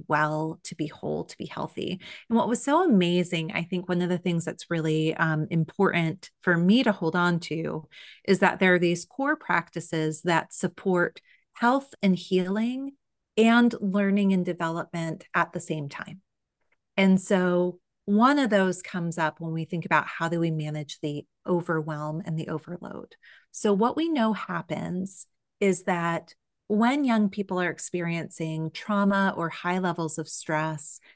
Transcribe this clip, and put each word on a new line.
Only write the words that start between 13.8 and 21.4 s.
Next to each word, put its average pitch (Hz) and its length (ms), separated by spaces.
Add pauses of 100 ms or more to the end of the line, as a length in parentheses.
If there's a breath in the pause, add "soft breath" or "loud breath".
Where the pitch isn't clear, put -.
learning 196 520
and 180 140
development 165 880
at 170 180
the 175 80
same 156 280
time. - 340 (760)
And 190 240
so 180 600 (240)
one 240 340
of 262 120
those 190 320
comes 170 360
up 156 220
when 165 120
we 160 120
think 165 200
about 156 220
how - 220
do 170 100
we 165 140
manage 151 480
the 147 260 (180)